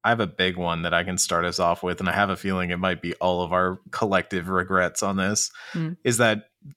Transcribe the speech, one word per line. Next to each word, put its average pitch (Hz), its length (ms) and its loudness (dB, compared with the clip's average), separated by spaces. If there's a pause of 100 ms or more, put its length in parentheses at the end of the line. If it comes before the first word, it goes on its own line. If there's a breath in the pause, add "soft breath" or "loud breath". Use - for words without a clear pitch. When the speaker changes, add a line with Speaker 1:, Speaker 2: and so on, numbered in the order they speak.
Speaker 1:
I 113 60 4
have 117 100 2
a 101 60 2
big 90 300 0
one 85 260 -2
that 85 120 0
I 85 100 4
can 90 140 -4
start 85 280 0
us 85 120 -2
off 85 240 2
with, 90 180 -2
and 92 80 0
I 82 40 0
have 98 180 2
a 90 60 -2
feeling 92 340 -2
it 87 80 -2
might 92 240 -2
be 85 120 -6
all 90 280 0
of 85 100 -2
our 92 260 0 (120)
collective 92 580 0
regrets 90 540 0
on 98 140 0
this, 98 340 -2 (220 loud breath)
Speaker 2:
Mm. 165 320 -4
Speaker 1:
is 120 140 2
that 110 320 2 (260)